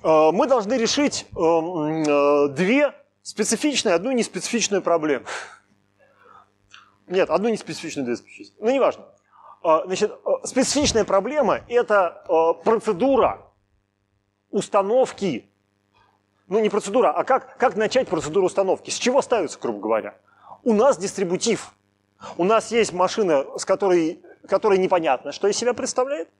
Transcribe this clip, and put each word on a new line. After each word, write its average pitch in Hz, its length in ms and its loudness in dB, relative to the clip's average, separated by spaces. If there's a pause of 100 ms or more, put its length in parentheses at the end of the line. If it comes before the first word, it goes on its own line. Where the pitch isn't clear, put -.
Э, 156 300 4
мы 240 160 2
должны 233 260 0
решить, 254 640 -2
э, - 40 -8
м, 160 640 0
э, 147 520 4
две 233 400 2 (260)
специфичные, 220 720 -2
одну 190 200 0
неспецифичную 202 680 -2
проблему. 156 440 0 (1800)
Нет, 185 240 0
одну 190 200 0
неспецифичную, 156 580 -6
две 117 80 -2
специфичные. - 460 -20
Ну, 220 100 0
неважно. 214 340 0 (580)
Э, 160 220 2
значит, 185 260 -4
э, - 180 -8 (160)
специфичная 254 580 0
проблема — 196 640 0
это, 208 600 0
э, 165 360 2
процедура 214 840 0 (1040)
установки. 196 960 0 (1000)
Ну, 202 120 0
не 214 100 2
процедура, 202 420 0
а 165 120 -2
как, - 360 -2
как 226 160 0
начать 220 320 0
процедуру 165 400 -2
установки? 185 420 -2
С - 60 -8
чего 262 260 0
ставится, 196 380 -2
грубо 110 200 -6
говоря? 104 380 -4 (460)
У 233 100 2
нас 220 240 4
дистрибутив. 185 760 -4 (600)
У 170 100 0
нас 214 260 2
есть 220 220 2
машина, 175 520 0 (140)
с - 40 -8
которой, 180 600 0 (240)
которая 196 320 2
непонятно, 160 520 0
что - 160 -4
из 202 80 0
себя 240 200 -2
представляет. 277 520 -4 (120)